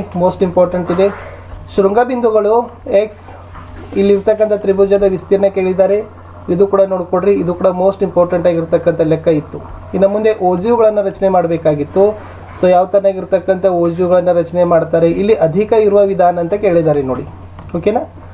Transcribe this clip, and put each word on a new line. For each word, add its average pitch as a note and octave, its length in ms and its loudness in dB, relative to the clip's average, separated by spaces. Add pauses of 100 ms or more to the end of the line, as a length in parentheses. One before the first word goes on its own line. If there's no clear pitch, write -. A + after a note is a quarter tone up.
(160)
ಮೋಸ್ಟ್ F3+ 280 0
ಇಂಪಾರ್ಟೆಂಟ್ F3 480 0
ಇದೆ. F#3+ 180 2 (640)
ಶೃಂಗಬಿಂದುಗಳು A3+ 960 0 (200)
ಎಕ್ಸ್, G#3+ 340 -2 (720)
ಇಲ್ಲಿ G3 160 2
ಇರ್ತಕ್ಕಂಥ G#3 400 0
ತ್ರಿಭುಜದ G3 500 2
ವಿಸ್ತೀರ್ಣ G3 440 0
ಕೇಳಿದ್ದಾರೆ, F#3+ 800 -2 (220)
ಇದು F#3+ 180 2
ಕೂಡ G3 140 2
ನೋಡ್ಕೊಡ್ರಿ, F#3+ 520 0
ಇದು F3+ 200 -2
ಕೂಡ F#3+ 140 -2
ಮೋಸ್ಟ್ F#3+ 360 0
ಇಂಪಾರ್ಟೆಂಟ್ F3 440 0
ಆಗಿರ್ತಕ್ಕಂಥ E3 540 0
ಲೆಕ್ಕ D#3 260 0
ಇತ್ತು. D3+ 300 -2 (360)
ಇನ್ನು F#3+ 160 2
ಮುಂದೆ G#3+ 300 0
ಓ F3+ 180 2
ಜಿ F#3 100 -4
ಯುಗಳನ್ನು A3 340 2
ರಚನೆ G3 280 -2
ಮಾಡಬೇಕಾಗಿತ್ತು. E3+ 880 0 (440)
So F3+ 80 4
ಯಾವ F3+ 160 4
ತರನಾಗಿರ್ತಕ್ಕಂಥ F#3+ 800 0
ಓ F3 240 2
ಜಿ E3+ 120 -4
ಯುಗಳನ್ನು F3 320 2
ರಚನೆ E3+ 300 0
ಮಾಡ್ತಾರೆ, E3+ 480 2
ಇಲ್ಲಿ G3+ 220 0
ಅಧಿಕ G3 400 0
ಇರುವ G#3 320 4
ವಿಧಾನ F3+ 340 2
ಅಂತ E3+ 140 -2
ಕೇಳಿದ್ದಾರೆ E3+ 480 0
ನೋಡಿ. C3 240 -6 (520)
ಓಕೆನಾ, G#3 220 -2 (340)